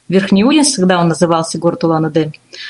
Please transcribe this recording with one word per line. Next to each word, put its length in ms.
Верхний 360
Удинск, 320
когда 240
он 80
назывался 500
город 260
Улан-Удэ, 480